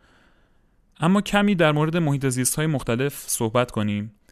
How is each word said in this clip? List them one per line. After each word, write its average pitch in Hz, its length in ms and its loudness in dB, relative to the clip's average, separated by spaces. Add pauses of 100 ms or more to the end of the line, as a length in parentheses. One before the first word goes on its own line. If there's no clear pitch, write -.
(1000)
اما 190 220 2
کمی 202 340 2
در 160 160 4
مورد 156 260 0
محیط 143 280 0
زیست‌های 127 420 0
مختلف 135 600 -2
صحبت 120 440 0
کنیم. 104 400 -4 (200)